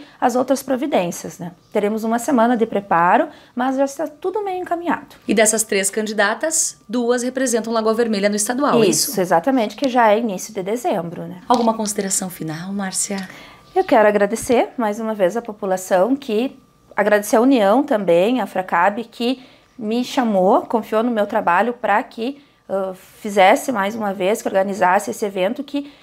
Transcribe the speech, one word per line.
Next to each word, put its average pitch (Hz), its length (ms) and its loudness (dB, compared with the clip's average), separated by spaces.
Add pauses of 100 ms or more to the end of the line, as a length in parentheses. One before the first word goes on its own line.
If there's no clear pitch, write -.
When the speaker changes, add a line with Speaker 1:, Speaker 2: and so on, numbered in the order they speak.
(200)
Speaker 1:
as 247 160 2
outras 262 260 0
providências, 226 760 -4
né? 175 140 -10 (200)
Teremos 208 320 -2
uma 226 140 0
semana 240 360 2
de 226 120 0
preparo, 202 640 2 (260)
mas 262 240 -2
já 277 80 2
está 294 200 -6
tudo 370 380 -6
meio 370 160 -6
encaminhado. 339 560 -6 (100)
Speaker 2:
E 233 60 -2
dessas 214 300 2
três 196 260 -2
candidatas, 220 880 -2 (100)
duas 240 360 0
representam 240 500 -2
Lagoa 220 220 2
Vermelha 214 340 0
no 208 80 -2
estadual, 247 460 2
é 202 60 4
isso? 160 240 0
Speaker 1:
Isso, 196 100 -2
exatamente, 208 520 2
que 277 140 -2
já 233 240 4
é 208 60 4
início 214 340 -6
de 202 100 -6
dezembro, 180 600 -4
né? 175 260 -14
Speaker 2:
Alguma 233 240 2
consideração 202 560 -4
final, 160 420 -8
Márcia? 196 560 -6 (480)
Speaker 1:
Eu 370 100 2
quero 233 220 4
agradecer 220 720 2
mais 220 240 -4
uma 220 140 -4
vez 196 200 0
a 233 60 -4
população, 202 720 0
que 247 460 -4 (340)
agradecer 208 420 2
a 220 40 6
União 240 420 6
também, 208 600 2
a 196 40 -4
Fracab, 190 580 0
que 247 380 -4 (360)
me 233 260 -4
chamou, 220 580 2
confiou 220 400 -2
no 247 80 0
meu 214 160 0
trabalho 202 460 0
pra 214 300 0
que, 254 420 -10 (240)
ah, 190 260 -4
fizesse 208 800 2
mais 202 220 -2
uma 214 180 -4
vez, 202 300 -2
que - 60 -6
organizasse 196 600 0
esse 220 140 -8
evento, 202 400 -4
que, 285 260 -8 (120)